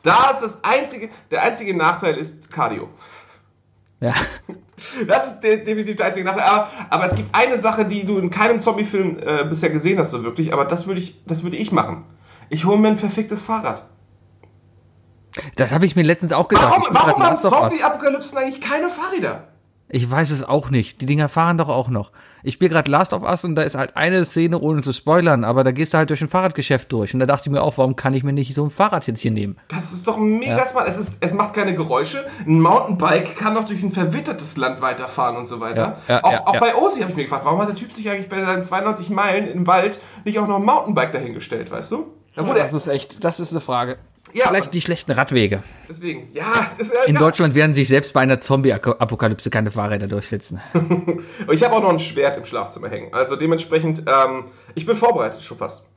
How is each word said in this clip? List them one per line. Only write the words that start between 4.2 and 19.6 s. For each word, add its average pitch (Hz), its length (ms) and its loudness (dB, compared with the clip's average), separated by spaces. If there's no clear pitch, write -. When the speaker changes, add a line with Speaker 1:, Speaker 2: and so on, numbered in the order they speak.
Speaker 1:
Das 254 280 2
ist - 60 -20
de-, 214 220 2
definitiv 214 340 -4
der 190 100 0
einzige 185 180 -4
Nachteil. 190 180 -2
Aber, 208 260 4
aber 180 160 2
es 180 100 0
gibt 104 180 -4
eine 247 240 2
Sache, 214 280 0
die 190 200 -4
du 196 120 0
in 180 120 0
keinem 220 320 2
Zombie-Film, 196 580 -2
äh, 147 260 0
bisher 160 240 -2
gesehen 160 300 0
hast, 156 120 0
so 117 120 -6
wirklich. 139 300 -4
Aber 139 120 2
das 175 220 -4
würde 190 120 -4
ich, - 260 -14
das 165 180 -6
würde 175 140 -6
ich 214 140 -4
machen. 117 320 -2
Ich 160 160 -4
hole 202 120 6
mir 214 120 6
ein 208 80 2
verficktes 214 460 -4
Fahrrad. 185 420 -6
Speaker 2:
Das 123 180 0
habe 165 120 4
ich 160 100 0
mir 175 80 6
letztens 170 300 2
auch 165 140 2
gedacht. - 220 4
Speaker 1:
Warum, 370 120 6
Speaker 2:
Ich - 60 0
spiel - 100 2
grad 311 100 6
Speaker 1:
warum - 160 4
haben 339 80 6
Speaker 2:
Last - 140 0
of 190 80 6
Us. 294 60 6
Speaker 1:
Zombie-Apokalypsen 294 680 0
eigentlich 262 240 -4
keine 311 280 -2
Fahrräder? 311 580 -6